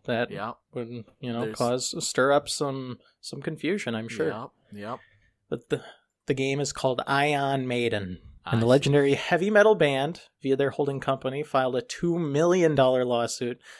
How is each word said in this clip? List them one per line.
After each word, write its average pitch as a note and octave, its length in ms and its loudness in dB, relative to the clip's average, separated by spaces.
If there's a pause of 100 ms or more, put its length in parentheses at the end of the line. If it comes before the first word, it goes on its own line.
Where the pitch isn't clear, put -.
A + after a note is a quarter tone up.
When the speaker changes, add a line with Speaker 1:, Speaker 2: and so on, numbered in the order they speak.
Speaker 1:
that A#2+ 260 -2
Speaker 2:
Yep. G#2 280 -8 (160)
Speaker 1:
would, A#2+ 320 -10 (160)
you B2 100 -6
know, A#2 140 -4
Speaker 2:
There's A2 120 -6
Speaker 1:
cause, B2 480 -2
stir C3 280 2
up C#3+ 160 2
some, C3+ 500 -6 (220)
some C#3+ 200 -14
confusion, D#3 540 -4
I'm A2+ 140 -8
sure. A#2 180 -4
Speaker 2:
Yep, A#2+ 220 -8 (240)
yep. G#2 260 -12 (500)
Speaker 1:
But - 200 -8
the, D3 120 -2 (440)
the D3 80 0
game C3+ 260 -2
is C#3+ 140 -4
called B2+ 340 -2
Ion C#3 580 0
Maiden. A2+ 540 -2 (260)
And A2+ 160 0
the A#2 40 2
Speaker 2:
I - 20 2
see. - 40 6
Speaker 1:
legendary C#3 420 6
heavy F3+ 380 0
metal G#3+ 240 8
band, C#3+ 460 0 (200)
via C3+ 140 0
their C#3 160 0
holding C#3 280 -4
company, C3+ 440 -4
filed C3 320 0
a B2 80 -2
two E3+ 340 -2
million E3 560 4
dollar B2+ 320 4
lawsuit A#2+ 540 -2 (200)